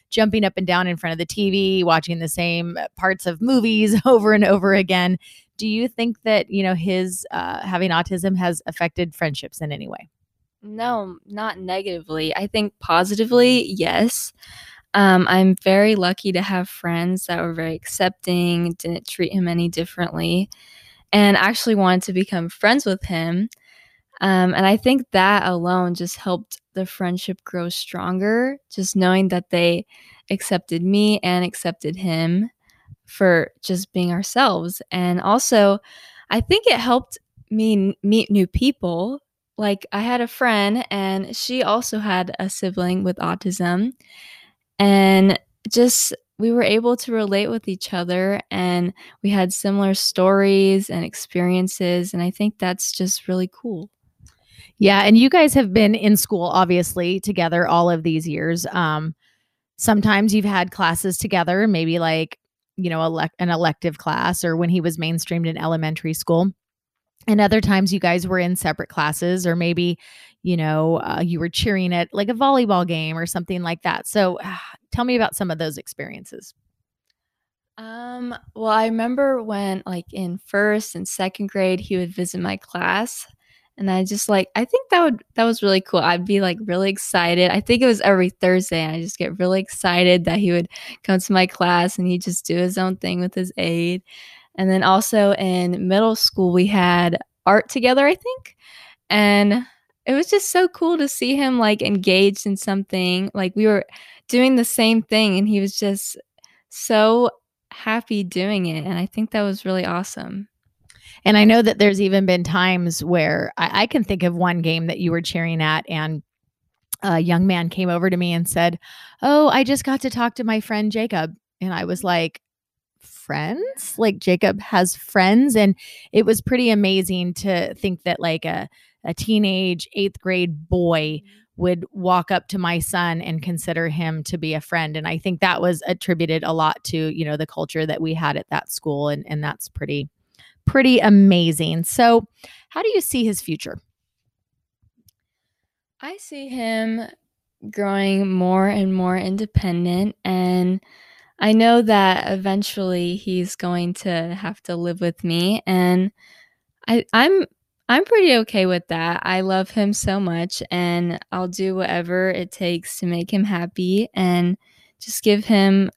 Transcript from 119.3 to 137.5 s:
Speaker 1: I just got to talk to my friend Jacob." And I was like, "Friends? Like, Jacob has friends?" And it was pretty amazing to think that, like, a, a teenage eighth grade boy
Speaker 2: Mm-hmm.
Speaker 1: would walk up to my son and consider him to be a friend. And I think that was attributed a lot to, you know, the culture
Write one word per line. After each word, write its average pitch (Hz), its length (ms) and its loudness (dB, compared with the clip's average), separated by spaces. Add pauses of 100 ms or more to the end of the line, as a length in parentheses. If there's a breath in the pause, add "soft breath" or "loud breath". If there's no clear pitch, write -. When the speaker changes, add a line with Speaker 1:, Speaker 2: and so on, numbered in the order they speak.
Speaker 1:
I 269 160 4
just 269 180 -2
got 269 180 -2
to 262 80 -4
talk 240 260 -4
to 247 80 -6
my 220 180 -2
friend 214 300 -4
Jacob." 202 440 -4 (240)
And 185 140 -6
I 180 100 -4
was 180 220 -6
like, 170 360 -2 (580)
"Friends? 220 960 -8
Like, 214 220 0
Jacob 190 420 0
has 180 340 0
friends?" 220 600 2
And 196 180 4 (380 loud breath)
it 214 120 4
was 226 140 2
pretty 247 300 0
amazing 190 640 0
to 185 380 -4
think 180 300 -6
that, 175 180 -4
like, 160 240 -4
a, 95 240 -6 (340 soft breath)
a 165 100 -6
teenage 190 800 -2
eighth 196 280 -4
grade 175 480 -4
boy 160 520 0 (380 soft breath)
Speaker 2:
Mm-hmm. 170 40 -2
Speaker 1:
would 180 280 -2
walk 180 400 0
up - 160 -2
to 202 100 -8
my 170 220 -2
son 170 420 -4
and 160 200 -8
consider 165 480 -6
him 160 340 -4
to 175 140 -8
be 156 160 -6
a 151 80 -6
friend. 156 340 -6
And 160 120 -8
I 165 100 -6
think 180 240 -4
that 185 200 2
was 170 240 0
attributed 165 580 -2
a 165 100 -2
lot 156 320 -2
to, 165 120 -6
you 156 280 -4
know, 147 100 -4
the 156 100 -6
culture 160 400 -6